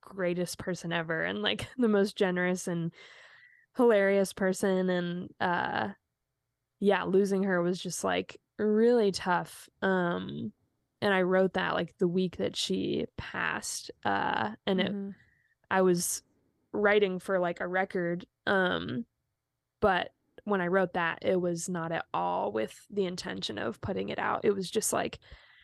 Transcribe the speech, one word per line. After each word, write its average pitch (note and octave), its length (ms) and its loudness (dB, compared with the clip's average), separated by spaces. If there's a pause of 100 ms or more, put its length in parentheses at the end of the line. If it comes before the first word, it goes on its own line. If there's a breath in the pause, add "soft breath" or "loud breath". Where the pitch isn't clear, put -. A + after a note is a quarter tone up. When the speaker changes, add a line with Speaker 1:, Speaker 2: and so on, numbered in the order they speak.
Speaker 1:
greatest F3+ 580 -4
person E3+ 340 -4
ever E3 300 -2
and, G3 180 -2
like, G#3 320 -2
<laughs> - 40 -14
the A#3+ 120 4
most G3+ 280 4
generous F3+ 500 0
and E3+ 260 -2 (840 loud breath)
hilarious G3 560 4
person. F#3 560 0
And, F3 520 -4
uh, F#3 480 -2 (920)
yeah, G3 240 4
losing F#3+ 400 2
her F#3 180 2
was F3 200 -2
just, - 220 -8
like, F#3 360 -2 (180)
really G#3+ 540 4
tough. - 580 -4 (120)
Um, F#3 720 -2 (480)
and G#3 120 2
I F#3 100 4
wrote F#3 300 4
that, F3+ 200 -2
like, - 240 -4
the F3+ 100 2
week F3+ 300 0
that G3+ 180 -2
she - 500 -2 (120)
passed, - 720 -6 (140)
uh, G#3 500 0 (100)
and F#3+ 160 0
it, - 140 -2
Speaker 2:
Mm-hmm. G3 140 -8 (600 soft breath)
Speaker 1:
I F#3+ 100 4
was F3+ 420 2 (500)
writing G#3 460 2
for, F#3+ 200 -2
like, F3 220 -2
a F3+ 60 -4
record, F3+ 580 -2 (220)
um, F#3 580 0 (760)
but F#3+ 320 2 (320)
when G3+ 160 0
I F3 60 0
wrote F#3 260 2
that, E3+ 300 -2
it F#3+ 180 2
was F3 280 -4
not E3+ 220 -4
at E3 220 -4
all F3+ 380 -2
with A3 380 -6
the G3 160 -2
intention F#3+ 540 -6
of G#3+ 220 -6
putting G3 280 -4
it G#3+ 100 -6
out. G#3 260 -2
It G#3 100 4
was F#3 160 -6
just, - 220 -2
like, - 260 -4 (440 loud breath)